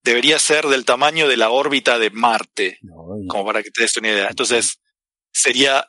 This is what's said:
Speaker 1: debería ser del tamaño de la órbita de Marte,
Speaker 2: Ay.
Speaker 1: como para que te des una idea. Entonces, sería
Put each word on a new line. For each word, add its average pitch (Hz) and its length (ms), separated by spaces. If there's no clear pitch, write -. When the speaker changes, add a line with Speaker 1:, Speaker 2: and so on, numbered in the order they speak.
Speaker 1:
debería 123 340
ser 151 280
del 135 180
tamaño 147 440
de 127 80
la 113 140
órbita 135 480
de 110 120
Marte, 110 720
Speaker 2:
Ay. 90 460
Speaker 1:
como 101 180
para 107 160
que 104 80
te 117 120
des 110 140
una 110 120
idea. 104 200
Entonces, 120 520
sería 135 560